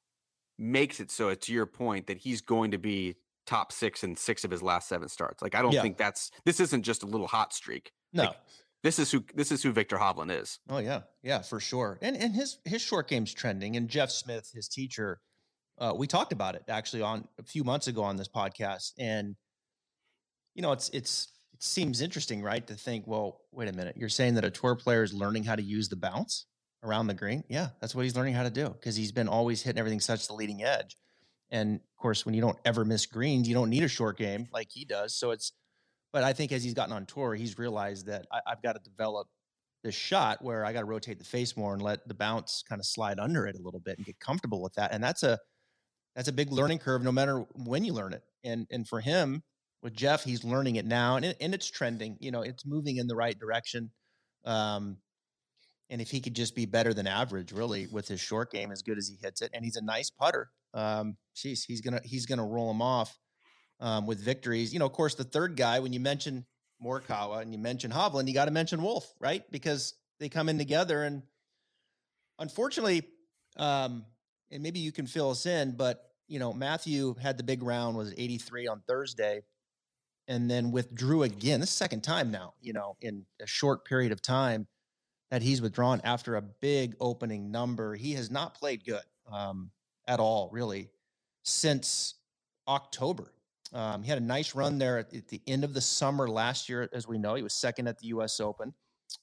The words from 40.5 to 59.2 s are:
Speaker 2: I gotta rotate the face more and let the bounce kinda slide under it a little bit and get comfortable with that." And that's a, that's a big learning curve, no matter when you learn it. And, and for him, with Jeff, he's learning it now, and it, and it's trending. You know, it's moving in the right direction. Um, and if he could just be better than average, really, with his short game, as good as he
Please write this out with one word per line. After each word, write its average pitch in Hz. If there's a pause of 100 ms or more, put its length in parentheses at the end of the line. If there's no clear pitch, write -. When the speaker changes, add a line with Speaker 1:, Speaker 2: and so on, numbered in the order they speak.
Speaker 2:
I 107
gotta 113
rotate 110
the -
face 123
more 101
and 98
let 104
the 107
bounce 107
kinda 101
slide 101
under 117
it 92
a 92
little 90
bit 95
and 101
get -
comfortable 120
with 92
that." 104
And 110
that's 147
a, 117 (760)
that's 127
a 135
big 139
learning 147
curve, 131
no 127
matter 135
when 123
you 214
learn 98
it. - (220)
And, 117
and 120
for 113
him, 147 (380)
with 117
Jeff, 139
he's 120
learning 127
it 101
now, 120
and 131
it, 175
and 170
it's -
trending. 110
You 131
know, 117
it's 123
moving 143
in 120
the 117
right 117
direction. 113 (520)
Um, 104 (920)
and 120
if 110
he 139
could 123
just 113
be 117
better 113
than 98
average, 98
really, 104
with 104
his 92
short 113
game, 101
as 98
good 107
as 101
he 98